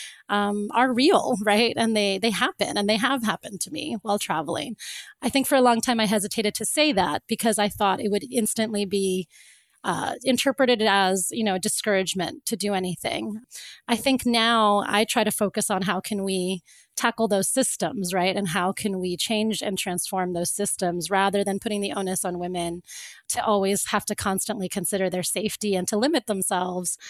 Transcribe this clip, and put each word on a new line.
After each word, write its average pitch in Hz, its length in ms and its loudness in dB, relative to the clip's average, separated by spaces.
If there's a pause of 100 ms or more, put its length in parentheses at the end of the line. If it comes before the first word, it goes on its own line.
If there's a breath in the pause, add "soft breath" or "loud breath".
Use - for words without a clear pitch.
(280 loud breath)
um, 208 440 0
are 254 200 4
real, 254 500 4
right? 214 340 4
And 226 200 2
they, 202 220 2
they 226 120 2
happen, 220 460 -2
and 202 120 2
they 214 80 4
have 262 280 0
happened 202 360 -4
to - 100 -6
me 202 320 -6
while 208 160 0
traveling. 160 580 -4 (460 loud breath)
I 277 60 -2
think 269 180 2
for - 80 2
a 262 80 6
long 240 180 6
time 226 200 0
I 220 60 2
hesitated 208 480 -2
to 220 100 -6
say 302 280 2
that 180 360 0
because 226 300 2
I 208 100 2
thought 196 320 0
it 208 100 -2
would 202 220 0
instantly 220 540 0
be, 190 420 0 (560 soft breath)
uh, 160 300 -2 (100)
interpreted 254 560 2
as, 196 500 4
you 226 140 -2
know, 190 140 2
discouragement 190 880 -2
to 233 100 -4
do 202 160 -2
anything. 202 720 -4 (440 loud breath)
I 240 100 2
think 254 280 2
now 226 640 4
I 208 160 4
try 226 200 2
to 208 60 2
focus 208 400 0
on 190 120 2
how 185 180 0
can 196 240 -2
we 185 380 0 (340 soft breath)
tackle 226 320 0
those 190 200 2
systems, 190 680 -2
right? 185 200 2
And 196 140 -2
how 185 240 0
can 190 260 -4
we 180 180 -2
change 214 440 0
and 196 160 -2
transform 180 560 -2
those 175 180 -2
systems 175 600 -2
rather 196 340 2
than 196 140 -2
putting 208 220 -2
the 202 120 -4
onus 190 320 -4
on 180 140 -4
women 175 440 -4 (460 loud breath)
to - 160 -2
always 196 420 2
have 202 200 -2
to 214 80 -4
constantly 196 540 -4
consider 190 420 -2
their 180 140 -2
safety 208 500 -2
and 180 140 0
to 214 100 0
limit 277 280 2
themselves 185 720 -2 (140 loud breath)